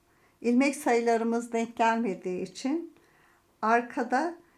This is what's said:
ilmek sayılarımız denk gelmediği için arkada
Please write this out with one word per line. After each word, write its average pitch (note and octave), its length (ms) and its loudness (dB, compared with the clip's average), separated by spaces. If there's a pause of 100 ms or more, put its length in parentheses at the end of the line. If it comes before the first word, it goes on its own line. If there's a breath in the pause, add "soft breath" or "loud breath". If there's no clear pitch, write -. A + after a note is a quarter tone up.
(400 soft breath)
ilmek C4 360 2
sayılarımız A#3 760 0
denk A#3 240 -2
gelmediği A3 640 0
için C#4 520 -6 (680 soft breath)
arkada A#3+ 720 0 (240 soft breath)